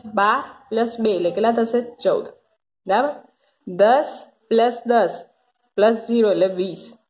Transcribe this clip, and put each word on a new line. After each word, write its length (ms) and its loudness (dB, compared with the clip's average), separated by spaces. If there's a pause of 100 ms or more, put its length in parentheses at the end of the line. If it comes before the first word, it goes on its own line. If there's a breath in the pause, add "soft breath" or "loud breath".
(140)
બાર 260 0 (280)
પ્લસ 320 -4
બે 160 0
એટલે 140 -2
કેટલા 220 0
થશે? 280 -2 (240)
ચૌદ. 200 0 (600)
બરાબર? 240 0 (560)
દસ 440 2 (380)
પ્લસ 280 2 (100)
દસ 260 2 (640)
પ્લસ 220 4 (120)
ઝીરો 220 2
એટલે 180 2 (120)
વીસ. 220 -6 (280)